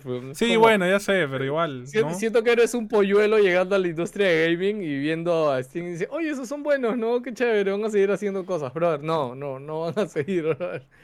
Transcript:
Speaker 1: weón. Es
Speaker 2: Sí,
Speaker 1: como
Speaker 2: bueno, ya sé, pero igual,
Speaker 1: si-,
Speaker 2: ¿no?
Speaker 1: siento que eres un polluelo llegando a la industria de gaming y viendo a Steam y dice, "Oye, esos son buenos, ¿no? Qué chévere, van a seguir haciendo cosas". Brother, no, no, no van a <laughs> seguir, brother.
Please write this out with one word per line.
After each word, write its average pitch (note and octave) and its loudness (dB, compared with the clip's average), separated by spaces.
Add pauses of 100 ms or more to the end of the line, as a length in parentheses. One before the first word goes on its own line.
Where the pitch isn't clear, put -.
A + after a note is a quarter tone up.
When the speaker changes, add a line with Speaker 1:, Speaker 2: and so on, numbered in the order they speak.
Speaker 1:
weón. B2+ -8
Es D3+ -14
Speaker 2:
Sí, A3+ 0
Speaker 1:
como A3+ 4
Speaker 2:
bueno, G#3+ 6
ya G3 2
sé, F#3+ 0
pero C3+ -4
igual, C#3 -4
Speaker 1:
si-, C#3+ -2
Speaker 2:
¿no? D3+ 0
Speaker 1:
siento A3 0
que A#3+ 2
eres A#3 4
un A#3 -4
polluelo G#3 4
llegando F#3 4
a G3 4
la F#3 0
industria E3+ -2
de E3 4
gaming G3+ -2
y D3 -4
viendo D#3+ 0
a C3 0
Steam E3+ -8
y F3 -8
dice, F3 -6
"Oye, D#4 -4
esos C4 -6
son C#4+ -8
buenos, C4+ 0
¿no? A#3 -2
Qué B3 -10
chévere, G#3+ 0
van G3+ -4
a A3 -4
seguir G3+ 2
haciendo G3 -4
cosas". D#3 -4
Brother, D#3+ 0
no, D3+ -2
no, C3+ -10
no D#3 -8
van E3+ -4
a F#3+ -2
<laughs> - -
seguir, D#3+ -4
brother. D#3+ -6 (160)